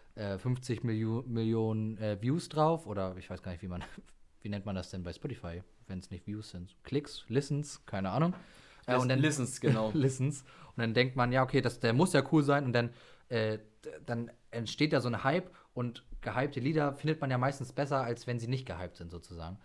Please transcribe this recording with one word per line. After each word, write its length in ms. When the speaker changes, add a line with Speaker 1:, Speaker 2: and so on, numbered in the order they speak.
Speaker 1:
äh, 240
fünfzig 460
Milio-, 420
Millionen, 720
äh, 220
Views 280
drauf 380
oder 300
ich 120
weiß 140
gar 80
nicht, 120
wie 60
man, 140
<laughs> 300
wie 60
nennt 180
man 100
das 140
denn 120
bei 100
Spotify, 500
wenn's 240
nicht 160
Views 220
sind? 340
Klicks, 440
Listens, 580
keine 240
Ahnung. 240
Äh, 60
Speaker 2:
Lis-, 100
Speaker 1:
und 60
dann 100
Speaker 2:
Listens, 420
genau. 300
Speaker 1:
<laughs> 40
Listens. 480
Und 360
dann 160
denkt 220
man, 160
ja, 100
okay, 180
das, 200
der 120
muss 200
ja 180
cool 140
sein 200
und 80
dann, 180
äh, 280
d-, 60
dann 240
entsteht 400
da 80
so 80
ein 160
Hype 260
und 300
gehypte 400
Lieder 340
findet 260
man 120
ja 60
meistens 340
besser, 300
als 260
wenn 100
sie 80
nicht 180
gehypt 320
sind 140
sozusagen. 540